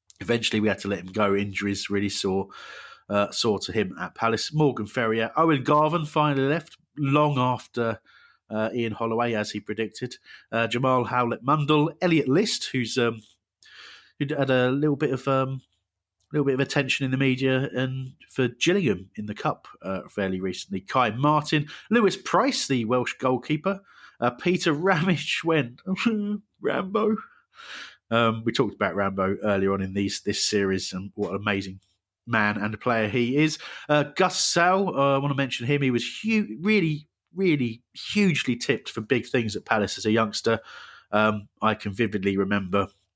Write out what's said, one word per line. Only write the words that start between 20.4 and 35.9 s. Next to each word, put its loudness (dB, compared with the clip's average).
Kai 0
Martin, 0
Lewis 2
Price, 0
the 0
Welsh 0
goalkeeper. -2
Uh, 2
Peter 0
Ramage 0
went, 0
<laughs> -6
Rambo. 0
Um, 2
we 2
talked 0
about 0
Rambo 0
earlier 2
on 0
in -6
these, -2
this -2
series 0
and -10
what -4
an -4
amazing -4
man 2
and -4
player 0
he 0
is. 2
Uh, 4
Gus 0
Sal, 2
uh, 4
I 2
wanna 0
mention -2
him. 2
He 2
was -2